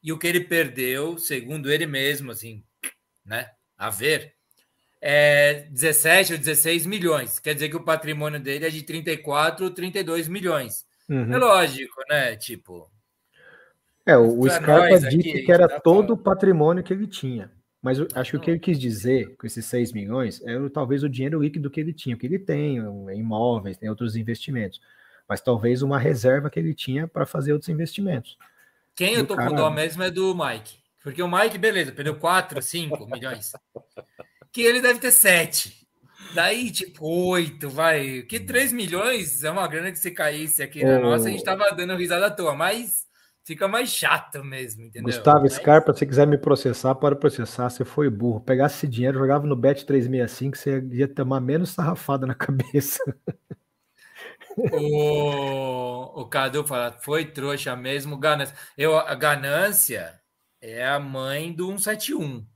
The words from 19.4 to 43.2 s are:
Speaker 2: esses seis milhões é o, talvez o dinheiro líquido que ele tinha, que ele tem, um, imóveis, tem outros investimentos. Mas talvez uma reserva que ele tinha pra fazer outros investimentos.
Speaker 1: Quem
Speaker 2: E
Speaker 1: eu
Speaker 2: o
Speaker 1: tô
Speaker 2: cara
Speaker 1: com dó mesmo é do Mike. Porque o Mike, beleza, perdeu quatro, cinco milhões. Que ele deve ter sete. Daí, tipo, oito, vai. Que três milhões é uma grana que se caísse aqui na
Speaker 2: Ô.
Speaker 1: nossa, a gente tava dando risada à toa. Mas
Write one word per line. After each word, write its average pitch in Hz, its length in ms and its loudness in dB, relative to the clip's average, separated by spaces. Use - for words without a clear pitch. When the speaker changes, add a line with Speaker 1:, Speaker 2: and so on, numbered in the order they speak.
Speaker 2:
esses 110 180 -10
seis 120 280 -2
milhões 107 520 -6
é 117 140 -6
o, 139 100 -4
talvez 139 360 -2
o 151 40 0
dinheiro 135 320 -4
líquido 147 300 -2
que 151 80 -8
ele 160 140 -6
tinha, 123 240 -8
que 123 100 -8
ele 180 120 -4
tem, 147 440 -2
um, 101 280 -10
imóveis, 110 640 -2
tem 107 120 -8
outros 110 280 -4
investimentos. 113 640 -6
Mas 104 120 -4
talvez 120 420 0
uma 139 160 0
reserva 135 520 2
que - 80 -6
ele 160 160 -2
tinha 139 320 -6
pra 147 200 -4
fazer 147 260 -2
outros 147 160 -2
investimentos. 165 680 -6
Speaker 1:
Quem 196 180 0
Speaker 2:
E 240 40 2
Speaker 1:
eu 208 40 2
Speaker 2:
o - 40 0
Speaker 1:
tô 196 100 -4
Speaker 2:
cara 127 140 0
Speaker 1:
com 151 40 0
dó 156 160 4
mesmo 156 320 -4
é 185 80 -2
do 185 240 0
Mike. 123 440 -6
Porque 143 200 -6
o 180 80 -2
Mike, 214 260 2
beleza, 180 360 0
perdeu 143 260 -6
quatro, 170 420 0
cinco 147 460 -8
milhões. 120 460 -10
Que 233 120 -6
ele 240 180 6
deve 247 180 4
ter 247 140 2
sete. - 760 4
Daí, 202 380 0
tipo, 180 340 -10
oito, 160 420 -2
vai. 139 520 0
Que 117 180 -10
três 240 320 0
milhões 190 720 -4
é 156 60 -2
uma 180 180 -2
grana 165 240 -4
que - 60 -10
se 185 120 -4
caísse 151 520 -2
aqui 135 220 -6
na 131 140 6
Speaker 2:
Ô. - 0 -
Speaker 1:
nossa, 120 300 2
a - 20 -2
gente 95 140 -6
tava 196 320 2
dando 180 180 -4
risada 180 320 0
à 208 40 2
toa. 175 260 -2
Mas 202 500 -2